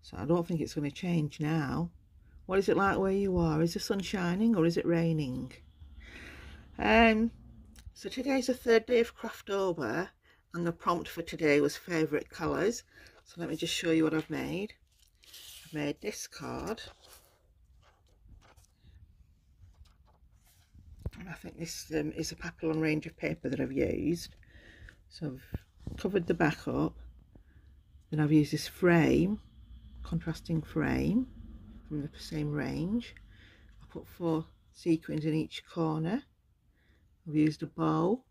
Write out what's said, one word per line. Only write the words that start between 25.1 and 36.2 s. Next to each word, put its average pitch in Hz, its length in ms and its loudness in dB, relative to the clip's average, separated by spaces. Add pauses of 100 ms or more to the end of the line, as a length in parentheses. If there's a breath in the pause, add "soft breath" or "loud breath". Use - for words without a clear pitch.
So - 160 -10
I've - 720 -12
covered 185 280 0
the - 60 2
back - 340 2
up. 143 280 0 (1160 soft breath)
Then 151 100 0
I've 151 120 4
used 151 220 6
this 147 120 -2
frame, 170 760 4 (600)
contrasting 165 600 -4
frame 151 640 0 (600)
from 151 140 -6
the 147 80 -6 (100)
same 151 320 -6
range. 151 640 -4 (680 soft breath)
I - 100 -20
put - 160 -12
four 165 380 -2 (260)
sequins 160 540 -2
in 156 80 0
each - 320 -4
corner. 165 560 -2 (1080)